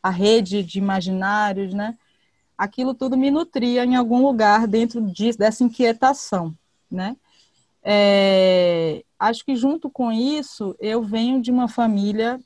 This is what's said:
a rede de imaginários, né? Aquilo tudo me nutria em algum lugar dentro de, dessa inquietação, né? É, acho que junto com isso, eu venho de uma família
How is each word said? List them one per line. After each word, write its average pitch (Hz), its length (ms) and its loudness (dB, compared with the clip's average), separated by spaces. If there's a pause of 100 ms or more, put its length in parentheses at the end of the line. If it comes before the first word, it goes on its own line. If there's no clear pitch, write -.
a 190 100 -2
rede 196 520 2
de 175 160 -8
imaginários, 196 960 -2
né? 214 240 -6 (580)
Aquilo 254 380 -4
tudo 262 220 -4
me 277 160 2
nutria 247 520 -2
em 247 120 2
algum 247 260 2
lugar 220 460 4
dentro 226 320 0
de, 214 360 -2
dessa 220 280 2
inquietação, 226 920 0 (340)
né? 190 280 -8 (680)
É, 185 1200 2 (140)
acho 226 260 -2
que 269 120 -2
junto 277 340 -2
com 240 220 -4
isso, 247 680 -4
eu 220 240 -4
venho 226 400 -2
de 233 80 -4
uma 247 160 2
família 226 800 -2